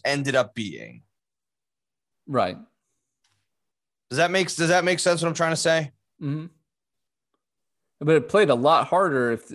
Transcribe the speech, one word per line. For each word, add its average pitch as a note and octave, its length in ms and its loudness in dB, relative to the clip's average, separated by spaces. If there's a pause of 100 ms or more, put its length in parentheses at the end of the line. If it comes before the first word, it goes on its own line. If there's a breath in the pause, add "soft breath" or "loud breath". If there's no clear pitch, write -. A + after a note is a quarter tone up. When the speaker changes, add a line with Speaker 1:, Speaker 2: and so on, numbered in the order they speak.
Speaker 1:
ended C#3 300 -2
up A#2+ 180 0
being. A#1+ 480 -12 (1300)
Speaker 2:
Right. A2 300 -2 (1600)
Speaker 1:
Does C3 60 -4
that F3 100 2
make, F3+ 240 -2
does E3 160 -2
that F3+ 140 2
make F3+ 160 0
sense E3+ 240 0
what E3+ 60 -2
I'm E3 40 -4
trying E3 200 -2
to D#3 60 -4
say? D#3+ 320 0 (300)
Speaker 2:
Mm-hmm. D3+ 240 -6 (1500)
But D#3 160 2
it D3 140 0
played G3 220 4
a B2 40 4
lot C#3 300 2
harder C#3 460 0
if, A2+ 240 -8